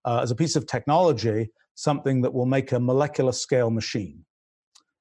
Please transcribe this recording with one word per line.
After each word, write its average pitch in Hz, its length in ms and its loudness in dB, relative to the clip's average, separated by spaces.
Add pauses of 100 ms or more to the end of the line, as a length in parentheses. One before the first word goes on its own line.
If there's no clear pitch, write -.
uh, 120 180 0
as 120 80 -2
a 120 60 -2
piece 160 180 0
of 135 120 -2
technology, 117 840 0 (240)
something 135 480 0
that 127 100 0
will 127 140 0
make 135 260 0
a 123 80 0
molecular 131 520 2
scale 120 380 0
machine? - 540 -6 (760)